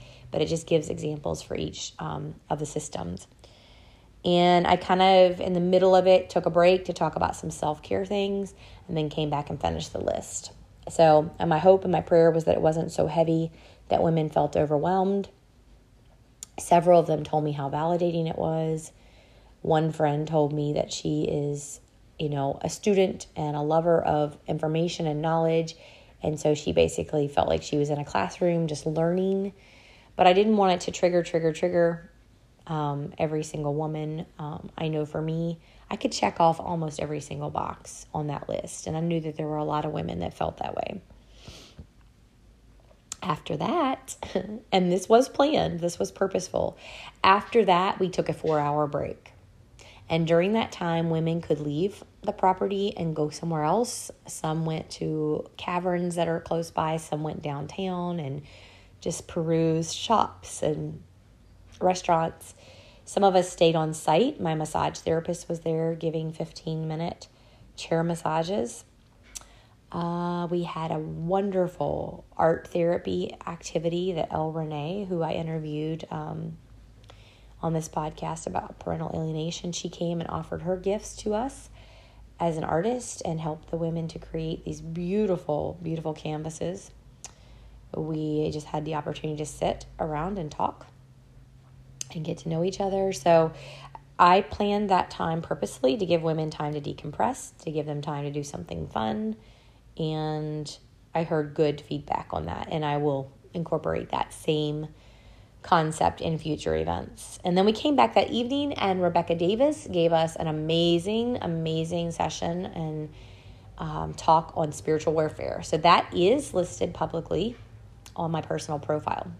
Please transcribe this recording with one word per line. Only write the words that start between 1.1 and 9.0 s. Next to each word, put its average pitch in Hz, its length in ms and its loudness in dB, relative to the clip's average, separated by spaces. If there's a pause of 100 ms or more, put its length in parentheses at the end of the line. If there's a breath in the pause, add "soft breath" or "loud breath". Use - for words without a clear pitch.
for - 140 -8
each, - 420 -8
um, 156 380 -8 (120)
of 151 120 -2
the 151 60 -6
systems. 175 600 -8 (1000 soft breath)
And 175 440 6
I 180 80 6
kind 185 260 2
of, 185 380 8
in 185 120 -2
the 180 60 2
middle 185 380 6
of 185 100 6
it, 185 240 6
took 175 160 0
a 170 40 0
break 180 340 6
to 175 80 -6
talk 160 240 0
about - 180 0
some 165 160 -8
self-care 160 540 -4
things 196 500 -2 (320 loud breath)
and 175 100 -4
then 151 120 0